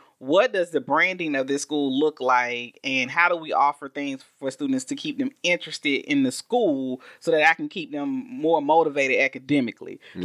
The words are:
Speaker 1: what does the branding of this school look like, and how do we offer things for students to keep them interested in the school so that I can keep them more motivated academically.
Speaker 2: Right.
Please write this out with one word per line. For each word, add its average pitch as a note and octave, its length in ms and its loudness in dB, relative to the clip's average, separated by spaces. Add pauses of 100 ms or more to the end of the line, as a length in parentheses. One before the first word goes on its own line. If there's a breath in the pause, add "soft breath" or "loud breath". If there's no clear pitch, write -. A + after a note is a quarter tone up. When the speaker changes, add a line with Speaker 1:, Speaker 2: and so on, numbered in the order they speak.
(180 soft breath)
Speaker 1:
what F#3 340 2
does F3+ 180 -2
the D#3 100 -2
branding D#3+ 540 0
of C3+ 140 -2
this C#3 140 -2
school C#3+ 360 -2
look D3+ 220 0
like, B2 640 0
and C3 260 -2
how E3+ 180 4
do F3+ 60 0
we D#3+ 180 -6
offer C#3+ 360 0
things C#3 340 -8 (160)
for C3+ 140 -4
students C3+ 320 -2
to - 100 -8
keep C#3+ 240 -8
them C3 140 -2 (100)
interested D#3+ 640 -2
in C#3+ 180 2
the C3 80 2
school C3+ 680 -2 (180 loud breath)
so - 140 -2
that D#3 100 4
I D#3+ 120 6
can D3+ 140 -6
keep D3+ 220 -10
them C#3+ 180 -6 (220)
more D3+ 320 2
motivated C#3+ 560 2
academically. C3 800 -2 (160 loud breath)
Speaker 2:
Right. F3+ 100 -8